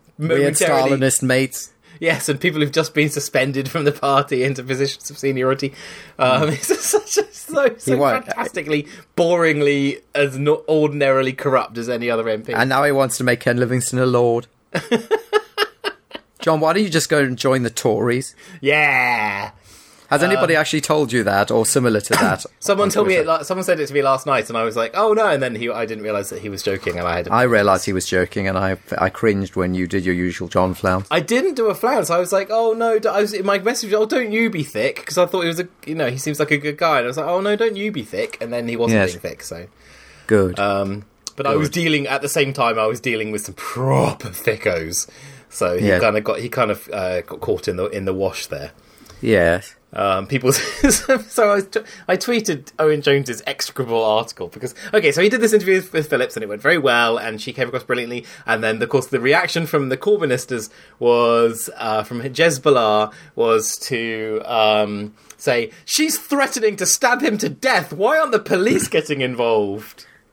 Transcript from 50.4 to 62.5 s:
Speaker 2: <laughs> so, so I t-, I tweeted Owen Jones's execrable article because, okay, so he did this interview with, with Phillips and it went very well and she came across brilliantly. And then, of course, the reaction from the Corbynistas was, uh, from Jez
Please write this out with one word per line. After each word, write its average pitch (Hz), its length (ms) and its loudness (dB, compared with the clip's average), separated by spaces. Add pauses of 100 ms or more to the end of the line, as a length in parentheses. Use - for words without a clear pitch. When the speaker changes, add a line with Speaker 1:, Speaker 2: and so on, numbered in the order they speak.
Speaker 2:
<laughs> - 0 -
so, - 640 0
so 214 360 0
I 202 80 0
t-, 202 180 -6 (280)
I 180 80 2
tweeted 208 640 -2
Owen 151 240 2
Jones's 135 460 0
execrable 117 560 -2
article 110 460 0
because, - 260 -10 (180)
okay, 170 180 4
so 156 120 0
he 208 60 6
did 233 120 0
this 220 100 4
interview 190 260 4
with, 185 140 -6
with 156 200 -2
Phillips 123 260 -2
and 110 60 -8
it 107 40 -6
went 104 140 -8
very 165 160 2
well 120 400 2
and 110 240 -8
she 127 100 -10
came 120 180 -4
across 123 140 -6
brilliantly. 120 400 -4 (220)
And 113 180 0
then, 110 200 0
of 117 60 0
course, 131 180 0
the 131 120 -2
reaction 165 460 0
from 143 240 0
the 127 80 -2
Corbynistas 127 720 0 (300)
was, 117 800 4
uh, 110 260 -2
from 120 180 -10
Jez 135 400 0